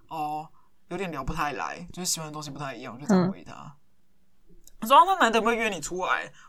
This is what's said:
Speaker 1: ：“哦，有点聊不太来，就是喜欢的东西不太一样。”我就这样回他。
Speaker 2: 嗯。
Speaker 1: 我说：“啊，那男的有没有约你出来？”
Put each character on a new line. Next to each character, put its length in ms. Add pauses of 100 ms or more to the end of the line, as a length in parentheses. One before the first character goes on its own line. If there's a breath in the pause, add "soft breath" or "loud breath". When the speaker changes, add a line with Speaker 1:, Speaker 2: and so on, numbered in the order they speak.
(100)
Speaker 1:
：“哦， 360 (420)
有 80
点 140
聊 120
不 100
太 200
来， 400
就 120
是 60
喜 80
欢 80
的 60
东 100
西 80
不 80
太 160
一 80
样。” 120
我 60
就 60
这 80
样 160
回 140
他。 80 (960)
Speaker 2:
嗯。 60 (260)
Speaker 1:
我 60
说 120
：“啊， 80
那 140
男 120
的 60
有 60
没 80
有 40
约 120
你 120
出 240
来？” 260 (180)